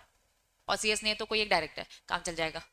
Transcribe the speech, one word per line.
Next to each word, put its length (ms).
और 80
सीएस 260
नहीं 100
है 60
तो 60
कोई 160
एक 80
director, 380
काम 120
चल 140
जाएगा। 260